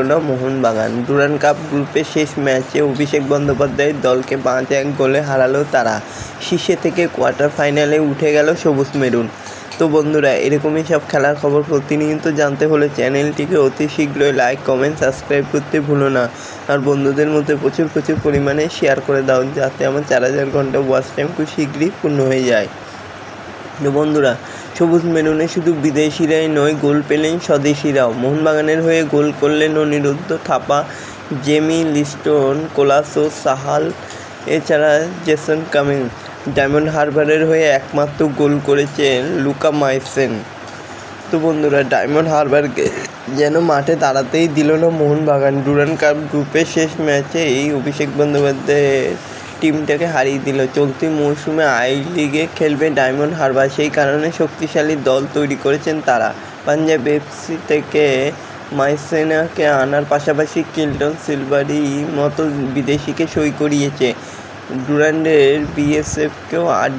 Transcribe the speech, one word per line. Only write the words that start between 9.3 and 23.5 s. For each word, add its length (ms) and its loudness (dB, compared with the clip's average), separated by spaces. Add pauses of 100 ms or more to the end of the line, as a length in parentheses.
তো 100 2
বন্ধুরা, 440 2 (140)
এরকমই 440 0
সব 120 2 (100)
খেলার 300 2
খবর 220 2
প্রতিনিয়ত 640 0
জানতে 380 0
হলে 200 4 (100)
চ্যানেলটিকে 640 0
অতি 280 2 (100)
শীঘ্রই 380 2
লাইক, 320 0
কমেন্ট, 340 0
সাবস্ক্রাইব 520 0
করতে 280 -2
ভুলো 300 2
না। 140 2 (440)
আর 120 2
বন্ধুদের 560 2
মধ্যে 260 2
প্রচুর, 320 0
প্রচুর 300 0
পরিমাণে 400 0 (140)
শেয়ার 240 2
করে 200 0
দাও, 200 2 (140)
যাতে 300 -2
আমার 240 -2
চার 140 2
হাজার 320 0
ঘন্টা 240 0
ওয়াচ 360 0
টাইম 200 -2
খুব 200 -4
শীঘ্রই 360 -2 (100)
পূর্ণ 180 0 (100)
হয়ে 140 2
যায়। 240 2 (1160)